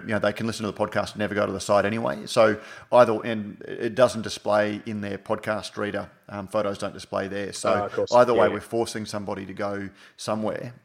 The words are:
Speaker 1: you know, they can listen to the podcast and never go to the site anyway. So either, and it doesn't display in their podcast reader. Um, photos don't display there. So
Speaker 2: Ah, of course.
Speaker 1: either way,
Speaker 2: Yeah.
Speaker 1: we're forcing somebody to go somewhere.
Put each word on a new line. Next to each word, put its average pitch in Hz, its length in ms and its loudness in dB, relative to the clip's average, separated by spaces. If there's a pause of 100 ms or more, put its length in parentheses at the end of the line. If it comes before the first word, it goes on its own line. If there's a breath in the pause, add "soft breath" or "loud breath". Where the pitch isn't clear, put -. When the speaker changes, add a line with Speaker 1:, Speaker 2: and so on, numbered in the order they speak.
Speaker 1:
you 110 80 -2
know, 104 60 0
they 104 120 2
can 110 160 -6
listen 110 180 -4
to 101 60 -2
the - 60 -10
podcast 104 360 -2
and 107 60 -12
never 101 140 -2
go 104 120 2
to 101 60 -2
the 98 80 -4
site 101 260 4
anyway. 113 400 -2
So 107 340 4 (320 loud breath)
either, 117 340 8
and 107 420 -6
it 101 280 -4
doesn't 113 260 4
display 104 640 0
in 107 160 -6
their 101 160 -6
podcast 107 580 -4
reader. 101 340 -4 (200)
Um, 101 180 -8
photos 101 300 -2
don't 98 160 -6
display 98 340 -4
there. 98 240 -6
So - 180 -2
Speaker 2:
Ah, 101 160 2
of 98 80 -8
course. 104 200 -2
Speaker 1:
either 120 200 8
way, 113 140 6
Speaker 2:
Yeah. 98 60 2
Speaker 1:
we're 101 80 -4
forcing 113 440 -4
somebody 101 420 -8
to 95 60 -12
go 101 360 -6 (280 soft breath)
somewhere. 107 560 -4 (120)